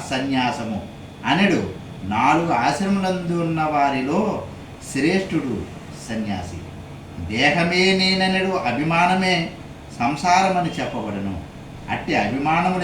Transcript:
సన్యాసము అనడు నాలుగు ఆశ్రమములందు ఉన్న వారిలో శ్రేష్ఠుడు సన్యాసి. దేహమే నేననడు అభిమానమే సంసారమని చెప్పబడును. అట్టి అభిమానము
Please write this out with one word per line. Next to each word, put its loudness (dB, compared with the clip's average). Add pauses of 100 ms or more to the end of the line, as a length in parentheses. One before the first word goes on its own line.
సన్యాసము 0 (540)
అనడు 4 (540)
నాలుగు 4 (140)
ఆశ్రమములందు 0 (100)
ఉన్న 0 (140)
వారిలో 2 (680)
శ్రేష్ఠుడు 2 (540)
సన్యాసి. -4 (760)
దేహమే 4 (160)
నేననడు 2 (160)
అభిమానమే 4 (640)
సంసారమని 4
చెప్పబడును. -4 (600)
అట్టి -2 (120)
అభిమానము 2